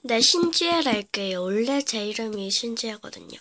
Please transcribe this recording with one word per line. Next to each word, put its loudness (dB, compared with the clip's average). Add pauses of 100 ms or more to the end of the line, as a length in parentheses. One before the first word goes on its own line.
네, 2
신지혜랄게요. 2
원래 2
제 -2
이름이 -4
신지혜거든요. -6